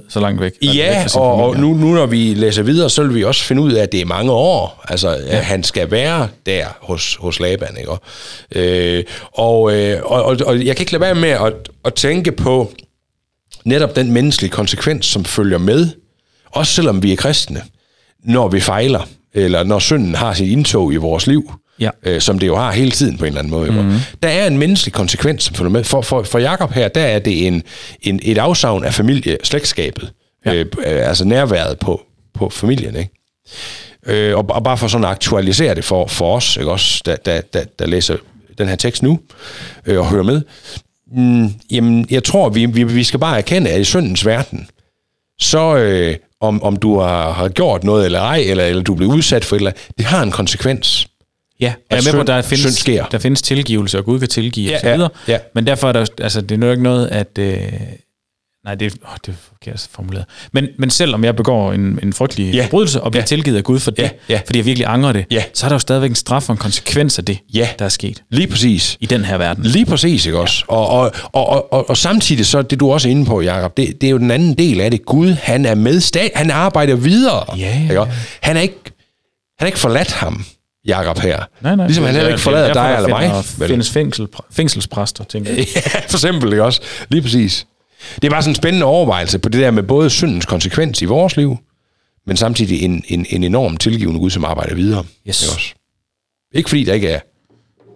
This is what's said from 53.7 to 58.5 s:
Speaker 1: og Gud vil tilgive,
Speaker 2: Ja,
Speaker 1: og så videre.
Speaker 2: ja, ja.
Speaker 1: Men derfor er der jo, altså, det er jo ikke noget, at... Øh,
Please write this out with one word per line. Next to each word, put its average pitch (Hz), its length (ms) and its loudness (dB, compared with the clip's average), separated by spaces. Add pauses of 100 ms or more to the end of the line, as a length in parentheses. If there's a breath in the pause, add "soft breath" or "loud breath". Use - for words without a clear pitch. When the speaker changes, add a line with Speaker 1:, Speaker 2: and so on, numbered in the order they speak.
Speaker 1:
og 98 80 -4
Gud 123 140 0
vil 127 100 -2
tilgive, 113 400 -2
Speaker 2:
Ja, 156 60 0
Speaker 1:
og - 60 -2
så 120 120 2
videre. 165 160 2 (180 loud breath)
Speaker 2:
ja, 117 60 2
ja. 113 60 0 (160)
Speaker 1:
Men 113 120 0
derfor 135 200 0
er 127 40 2
der 117 80 2
jo, 113 60 2 (140)
altså, 110 220 -4
det 107 220 -2
er - 40 4
jo 123 40 4
ikke 123 120 0
noget, 123 240 2
at... 104 300 -4
Øh, 98 200 0 (1080)